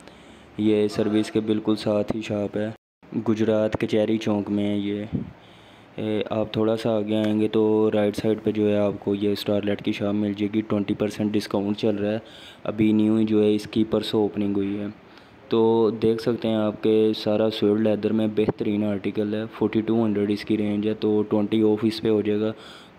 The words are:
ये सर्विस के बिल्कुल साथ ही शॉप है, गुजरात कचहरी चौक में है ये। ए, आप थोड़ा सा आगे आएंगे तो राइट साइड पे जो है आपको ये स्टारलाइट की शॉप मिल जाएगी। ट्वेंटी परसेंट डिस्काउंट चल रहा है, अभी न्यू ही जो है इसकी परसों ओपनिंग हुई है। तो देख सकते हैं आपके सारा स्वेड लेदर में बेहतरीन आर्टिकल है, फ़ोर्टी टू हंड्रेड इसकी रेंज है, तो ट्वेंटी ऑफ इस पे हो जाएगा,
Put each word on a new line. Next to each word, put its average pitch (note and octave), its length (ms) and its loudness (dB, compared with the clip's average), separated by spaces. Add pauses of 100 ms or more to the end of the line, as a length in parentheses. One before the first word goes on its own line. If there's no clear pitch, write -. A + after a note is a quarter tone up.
(600)
ये G#2+ 280 4
सर्विस G#2+ 420 0
के A2+ 100 0
बिल्कुल G#2+ 360 0
साथ G#2 380 -2
ही A2 80 -6
शॉप G#2 340 -4
है, G#2+ 160 -4 (300)
गुजरात A2 800 0
कचहरी A2 360 2
चौक G#2 300 -2
में G#2 140 0
है G#2 160 -2
ये। G2+ 300 -6 (920)
ए, G#2+ 320 -2
आप G#2+ 240 -2
थोड़ा A2 200 2
सा A2+ 220 -2
आगे G#2 180 -2
आएंगे G#2+ 320 2
तो A2 140 2 (280)
राइट G#2 260 0
साइड G#2+ 260 -2
पे G#2+ 100 0
जो G#2+ 160 2
है G#2 120 2
आपको G2+ 360 -2
ये G2+ 200 0
स्टारलाइट G2+ 460 -2
की G#2+ 120 -2
शॉप G#2 220 -4
मिल G#2 180 0
जाएगी। G#2 300 -2
ट्वेंटी G#2 300 -2
परसेंट G#2 380 -2
डिस्काउंट G#2 460 -2
चल A2 180 0
रहा G2+ 160 -4
है, A2 100 -4 (440)
अभी G#2+ 280 2
न्यू G#2+ 240 4
ही A2 80 2
जो G#2+ 160 2
है G#2 140 4
इसकी G#2+ 300 -2
परसों G#2+ 400 0
ओपनिंग G2+ 300 -2
हुई G2+ 200 -2
है। G#2 140 -8 (640)
तो A2+ 80 4 (340)
देख A2+ 280 0
सकते A2+ 260 -2
हैं A2 100 2
आपके A2 580 2
सारा G#2+ 340 0
स्वेड G#2+ 300 2
लेदर G#2+ 340 2
में A2 220 0
बेहतरीन G#2+ 500 0
आर्टिकल G#2 500 -2
है, A2 120 -4
फ़ोर्टी A2 340 0
टू A2+ 220 2
हंड्रेड G#2 280 0
इसकी G#2 240 -2
रेंज G#2 320 -2
है, G#2+ 80 0
तो G#2+ 280 2
ट्वेंटी G#2+ 400 0
ऑफ G#2+ 220 2
इस G#2+ 140 -2
पे A2+ 100 0
हो G#2+ 120 2
जाएगा, G#2 320 -2 (460)